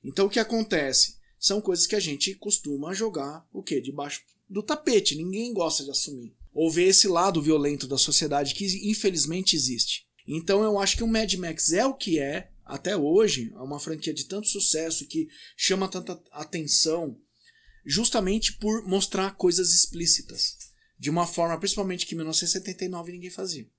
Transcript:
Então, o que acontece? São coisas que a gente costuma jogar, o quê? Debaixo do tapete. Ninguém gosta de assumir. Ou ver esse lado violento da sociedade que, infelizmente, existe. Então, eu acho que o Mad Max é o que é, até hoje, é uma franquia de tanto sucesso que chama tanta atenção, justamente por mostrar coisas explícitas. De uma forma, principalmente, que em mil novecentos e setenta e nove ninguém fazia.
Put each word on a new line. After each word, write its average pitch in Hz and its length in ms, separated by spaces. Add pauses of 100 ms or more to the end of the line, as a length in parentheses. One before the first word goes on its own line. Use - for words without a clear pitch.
Então, 190 220
o 208 40
que 233 80
acontece? 214 760 (220)
São 208 220
coisas 185 260
que 214 100
a 202 40
gente 165 340
costuma 147 600
jogar, 165 580
o 190 100
quê? 139 180
Debaixo 143 400 (280)
do 202 140
tapete. 254 540
Ninguém 196 360
gosta 160 300
de 139 80
assumir. 131 440 (180)
Ou 160 180
ver 170 180
esse 190 200
lado 170 340
violento 147 440
da 131 120
sociedade 143 560
que, 202 100 (260)
infelizmente, 185 680
existe. 127 500 (200)
Então, 165 380
eu 208 160
acho 196 160
que 233 80
o - 20
Mad 220 280
Max 165 380
é 202 120
o 269 100
que 165 240
é, 147 320 (140)
até - 320
hoje, 151 580
é - 60
uma 139 180
franquia 156 340
de 139 120
tanto 208 240
sucesso 160 580
que - 220 (280)
chama 113 320
tanta 180 320 (120)
atenção, 156 840 (680)
justamente 214 680
por 214 320
mostrar 190 500
coisas 180 380
explícitas. - 840 (420)
De 135 120
uma 170 160
forma, 170 320
principalmente, 190 480
que - 80
em - 40
mil 160 80
novecentos 160 280
e 190 40
setenta 180 260
e 180 40
nove 175 240
ninguém 180 180
fazia. 180 360 (120)